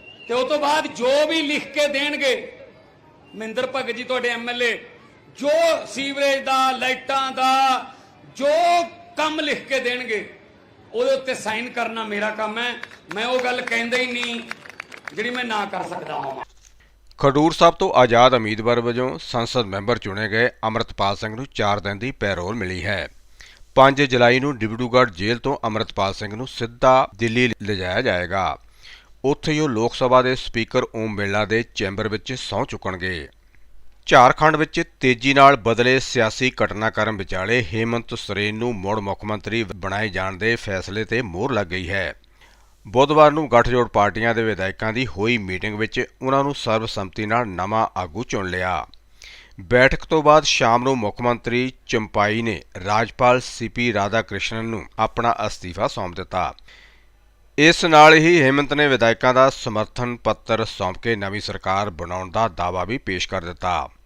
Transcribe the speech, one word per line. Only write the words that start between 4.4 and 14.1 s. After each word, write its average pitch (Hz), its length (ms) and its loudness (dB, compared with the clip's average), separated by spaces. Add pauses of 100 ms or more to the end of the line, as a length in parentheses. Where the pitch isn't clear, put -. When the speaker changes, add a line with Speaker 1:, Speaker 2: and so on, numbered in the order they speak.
Speaker 1:
ਐਲ 240 140 -4
ਏ, 226 220 -2 (540)
ਜੋ 269 100 -2 (360)
ਸੀਵਰੇਜ 277 580 -2
ਦਾ, 262 280 2
ਲਾਈਟਾਂ 262 600 -2
ਦਾ, 262 540 2 (500)
ਜੋ 269 120 -2 (680)
ਕੰਮ 311 220 -2
ਲਿਖ 294 280 -4
ਕੇ 262 120 -2
ਦੇਣਗੇ, 240 540 -4 (600)
ਉਹਦੇ 254 180 0
ਉੱਤੇ 262 220 -2
ਸਾਈਨ 220 360 -6
ਕਰਨਾ 226 340 -4
ਮੇਰਾ 208 260 -4
ਕੰਮ 214 280 -6
ਹੈ। 240 160 -4 (420)
ਮੈਂ 214 100 -4
ਉਹ 254 140 0
ਗੱਲ 247 220 -2
ਕਹਿੰਦਾ 233 360 -2
ਹੀ 247 80 -2
ਨਹੀਂ 240 340 -6 (760)